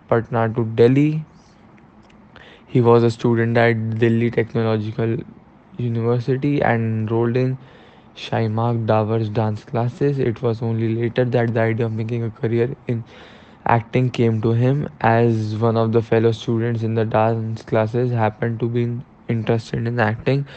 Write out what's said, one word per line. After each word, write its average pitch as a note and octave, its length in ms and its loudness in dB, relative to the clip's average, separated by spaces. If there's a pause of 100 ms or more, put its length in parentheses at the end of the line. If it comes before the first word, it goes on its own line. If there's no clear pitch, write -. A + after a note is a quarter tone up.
Patna A#2 480 0
to A#2+ 80 0 (160)
Delhi. D3 440 4 (1400)
He - 140 2
was A#2 240 6
a A#2 80 4
student A#2 440 0
at A#2 300 2 (140)
Delhi A#2 320 2
Technological A2+ 840 -2 (600)
University B2 840 0
and A2+ 480 0
enrolled A#2 280 0
in C3 200 0 (600)
Shaimak A2+ 680 -2
Davar's G#2+ 440 0
dance G#2+ 340 -2
classes. B2 560 -2
It B2 240 -2
was A2+ 180 -2
only A2+ 320 -2
later A#2 320 0
that A#2 300 0
the A#2 60 0
idea A2+ 260 0
of A2 60 -4
making A#2 320 -4
a A2+ 60 -4
career A#2 440 -2 (140)
in A#2 160 -4 (640)
acting B2 480 2
came A2+ 240 2
to A#2 120 0
him, B2+ 360 2 (120)
as A2+ 560 2
one A2+ 200 2
of A2+ 140 2
the A#2 100 2
fellow A2+ 300 2
students A#2 540 -2
in A2+ 100 -2
the A2+ 100 0
dance A2 580 0
classes A#2+ 500 -2
happened A#2 480 -2
to A#2+ 80 -2
be A#2+ 140 -2 (460)
interested A#2 600 -2
in A#2+ 100 -4
acting A#2+ 480 0 (100)